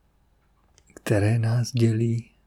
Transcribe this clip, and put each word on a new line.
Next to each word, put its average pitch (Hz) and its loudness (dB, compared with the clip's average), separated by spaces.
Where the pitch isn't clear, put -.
které 107 0
nás 113 -2
dělí 113 0